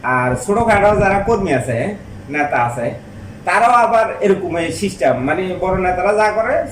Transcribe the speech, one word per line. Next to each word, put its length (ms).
আর 320
ছোটখাটো 640
যারা 200
কর্মী 320
আছে, 440
নেতা 280
আছে, 340
তারাও 260
আবার 340
এরকম 360
এই 140
সিস্টেম, 460
মানে 420
বড় 220
নেতারা 320
যা 180
করে, 240